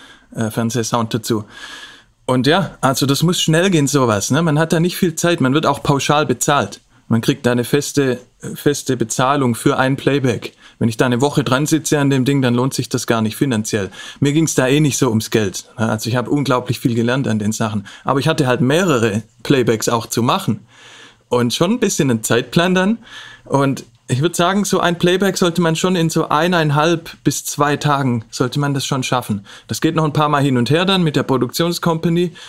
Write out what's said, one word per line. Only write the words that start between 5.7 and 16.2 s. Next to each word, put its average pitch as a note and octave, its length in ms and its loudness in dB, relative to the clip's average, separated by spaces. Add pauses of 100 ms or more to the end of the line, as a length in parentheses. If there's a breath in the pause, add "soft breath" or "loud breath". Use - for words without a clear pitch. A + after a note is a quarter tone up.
pauschal D3 440 2
bezahlt. B2+ 560 -2 (260 soft breath)
Man A2+ 140 2
kriegt C#3 240 0
da A#2+ 60 2
eine B2 120 0
feste, C3+ 560 0 (340)
feste C#3 440 -2
Bezahlung C3 560 0
für C#3 240 0
ein C3+ 180 2
Playback. C3+ 560 -2 (260 loud breath)
Wenn A2+ 120 0
ich A2+ 80 -8
da C#3 80 2
eine B2 160 0
Woche C#3+ 200 2
dran C3 220 0
sitze D3+ 340 0
an C#3 120 2
dem C3 160 2
Ding, C#3 160 2
dann B2 100 2
lohnt B2 220 0
sich - 160 -6
das B2+ 160 -4
gar A2+ 160 2
nicht A2 140 -2
finanziell. G#2+ 540 -2 (300 loud breath)
Mir C#3+ 140 2
ging's D#3 200 2
da C3 140 2
eh C#3+ 120 4
nicht D3 180 0
so C3+ 100 2
ums A2 220 -2
Geld, G#2 340 -2 (140)
ne? A2 100 0
Also A2 220 -2
ich A2+ 60 0
hab A#2+ 120 -2